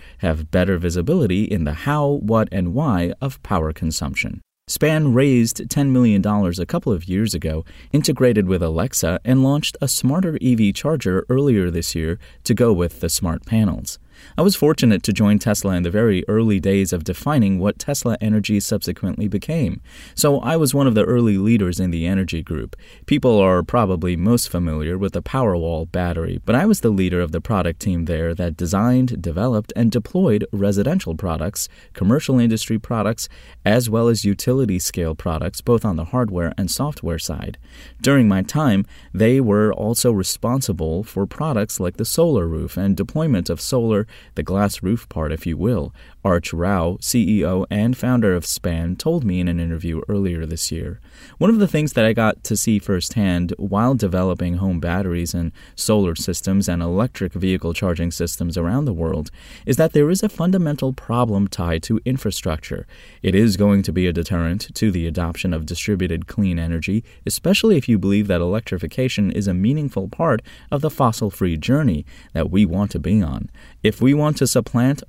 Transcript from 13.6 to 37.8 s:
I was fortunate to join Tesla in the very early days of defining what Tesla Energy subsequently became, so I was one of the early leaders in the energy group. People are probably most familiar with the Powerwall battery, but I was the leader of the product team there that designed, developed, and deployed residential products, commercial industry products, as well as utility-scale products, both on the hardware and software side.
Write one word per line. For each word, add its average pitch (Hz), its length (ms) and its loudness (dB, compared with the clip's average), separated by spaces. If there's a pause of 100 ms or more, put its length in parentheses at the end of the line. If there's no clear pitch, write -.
I - 20 -2
was 196 160 4
fortunate 131 460 4
to 110 100 0
join 104 260 4
Tesla 104 360 0
in 87 80 0
the 87 80 -2
very 104 360 2
early 107 320 2
days 98 360 2
of 82 100 -4
defining 101 540 0
what 98 200 0
Tesla 123 400 -2
Energy 107 420 0
subsequently 101 680 -4
became, 117 540 -2 (320)
so 143 260 2
I 160 160 -2
was 147 160 2
one 139 140 4
of 117 80 4
the 107 100 4
early 117 320 4
leaders 98 420 2
in 92 120 0
the 82 160 -2
energy 90 360 -2
group. - 340 -8 (280)
People 127 340 4
are 92 240 4
probably 92 540 0
most 113 320 2
familiar 82 480 -2
with 95 160 -4
the 87 80 -4
Powerwall 85 720 -2
battery, 87 540 -2
but 104 80 2
I 147 100 2
was 214 160 2
the 117 80 2
leader 92 320 2
of 80 120 -2
the 82 100 -4
product 87 360 -2
team 85 280 -2
there 82 280 -2
that 85 220 -4
designed, 120 640 0
developed, 107 560 -2
and 113 160 2
deployed 123 580 0
residential 101 640 0
products, 80 540 -4 (240)
commercial 127 460 2
industry 113 400 2
products, 110 500 -2 (380)
as 117 240 4
well 117 180 4
as 110 160 2
utility-scale 98 920 0
products, 80 440 -4
both - 240 0
on 95 120 0
the 80 100 -4
hardware 98 500 -2
and 95 140 -2
software 107 480 -4
side. - 400 -8 (420)